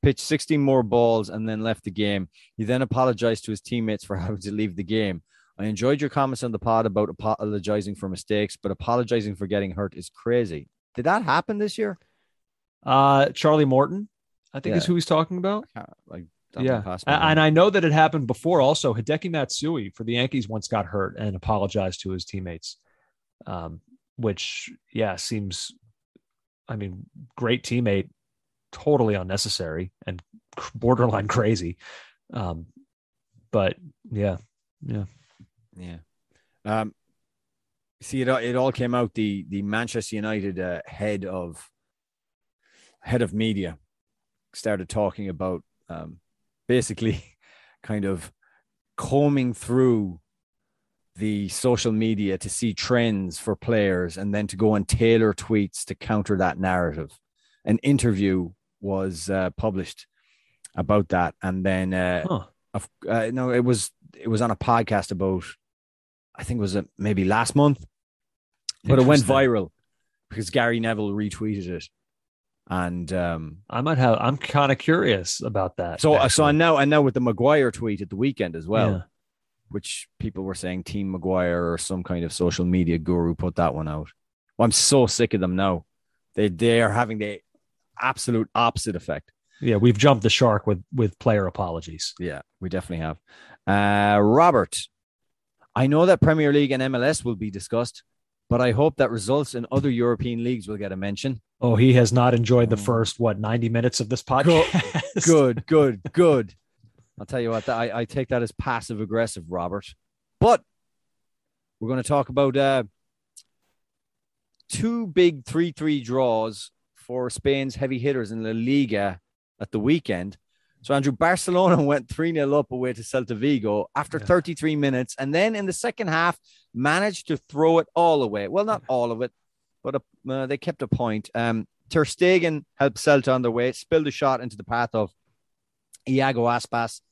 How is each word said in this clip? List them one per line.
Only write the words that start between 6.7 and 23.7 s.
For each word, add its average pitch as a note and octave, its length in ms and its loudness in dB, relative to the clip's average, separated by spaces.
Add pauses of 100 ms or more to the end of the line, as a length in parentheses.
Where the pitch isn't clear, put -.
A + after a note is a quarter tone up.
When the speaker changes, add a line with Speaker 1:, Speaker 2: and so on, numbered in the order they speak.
Speaker 1:
about G#2 240 0
apologizing G#2 880 -4
for G2 160 -10
mistakes, G#2 460 -4
but G2 140 -8
apologizing A2+ 680 -2
for G2+ 100 -8
getting G2 260 -2
hurt G2 220 -6
is F2 160 -16
crazy." A2 580 -4 (260)
Did B2 120 -6
that G3+ 160 2
happen E3+ 340 0
this G#3 220 -4
year? G#3 200 -4 (840)
Speaker 2:
Uh, C#3 460 4
Charlie D3+ 340 4
Morton, D3 440 0 (440)
I C3+ 80 -8
think, - 160 -2
is E3 80 0
Speaker 1:
Yeah. - 40 -4
Speaker 2:
who F3+ 80 2
he's E3 100 -2
talking E3 320 0
about. G3+ 260 -4 (100)
Speaker 1:
I - 60 -14
can't, - 120 -18 (140)
like, F2 180 -16 (280)
that B2+ 100 -6
Speaker 2:
Yeah. C3 120 2
Speaker 1:
one G#2+ 80 -4
passed F#2 240 -8
my C#3 60 2
Speaker 2:
A-, D3+ 40 4
and D#3 80 2
Speaker 1:
mind. D#3 160 6
Speaker 2:
I D#3 100 6
know F3 200 6
that F#3 140 2
it D3+ 80 4
happened D#3 360 4
before D#3+ 320 0
also. C3+ 340 2
Hideki C#3+ 360 -4
Matsui C#3+ 600 -4
for - 140 -14
the A2+ 80 -4
Yankees B2 360 -2
once A2 200 -8
got G#2 180 -2
hurt F#2+ 320 -4
and G#2 160 -4
apologized F#2+ 680 -2
to F#2+ 80 -8
his F2+ 140 -8
teammates, F2+ 520 -12 (680)
um, E2 340 -10 (360)